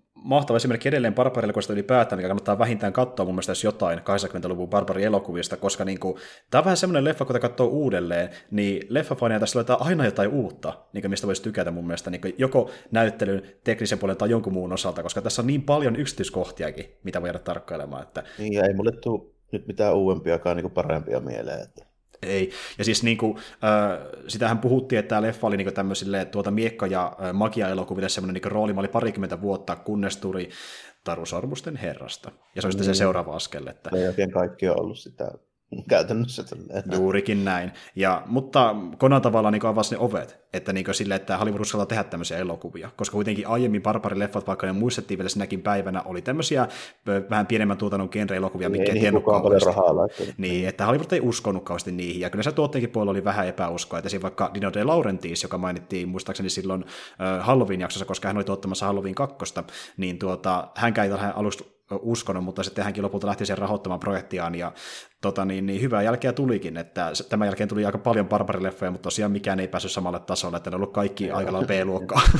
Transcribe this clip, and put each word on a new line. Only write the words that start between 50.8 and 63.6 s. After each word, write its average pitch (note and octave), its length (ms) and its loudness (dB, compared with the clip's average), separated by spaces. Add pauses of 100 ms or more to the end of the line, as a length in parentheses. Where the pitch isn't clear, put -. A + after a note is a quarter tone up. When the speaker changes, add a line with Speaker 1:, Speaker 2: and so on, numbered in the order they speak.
Speaker 1:
Hollywood D3 260 2
ei E3+ 80 4
uskonut G#2+ 440 0
kauheasti F2 280 -6
niihin, F2+ 280 -4
ja F2+ 100 -2
kyllä G#2 120 -2
se D3 100 0
tuotteekin C#3 380 2
puolella G#2 200 2
oli F#2+ 140 0
vähän G2+ 240 2
epäuskoa, F2 500 -4
että G2 100 -6
siinä G2+ 140 -4
vaikka F#2+ 320 -2
Dino G2 180 -2
De G#2 120 0
Laurentiis, G#2 580 0
joka - 160 -4
mainittiin F2+ 500 -4
muistaakseni F#2 420 -4
silloin, F#2 340 -2 (540)
ö, F2+ 40 -4
Halloween-jaksossa, G2 640 2
koska G2 240 -4
hän G2 80 0
oli G2+ 80 0
tuottamassa G2 420 -2
Halloween G2 280 -2
kakkosta, F#2+ 500 -4 (320)
niin F#2 220 -4
tuota, F#2 560 0
hänkään A2 340 2
ei G2+ 60 0
tähän G2 220 -2
aluksi G#2+ 400 -4 (260)
uskonut, G#2 420 -2
mutta F#2 180 -4
sitten - 220 -4
hänkin G2+ 180 -4
lopulta G2+ 240 -2
lähti G2+ 200 -2
sen G2 120 -2
rahoittamaan G2 420 -2